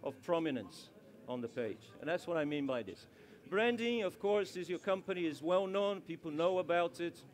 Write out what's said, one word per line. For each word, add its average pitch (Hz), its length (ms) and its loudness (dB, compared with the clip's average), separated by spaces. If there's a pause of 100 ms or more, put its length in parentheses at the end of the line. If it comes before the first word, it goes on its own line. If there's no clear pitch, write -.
of 135 200 -6
prominence 151 640 -2 (380)
on 123 140 -4
the 117 60 -4
page. 113 520 -6
And 147 100 -6
that's 175 160 -2
what 170 120 0
I 151 80 2
mean 147 200 0
by 127 160 0
this. - 260 -10 (440)
Branding, 233 500 2
of 185 160 -2
course, 202 380 2
is 175 120 -6
your 175 120 -2
company 190 480 0
is 143 160 -4
well 185 240 4
known, 196 340 0
people 160 300 -10
know 170 260 4
about 170 420 2
it. 170 240 -6 (100)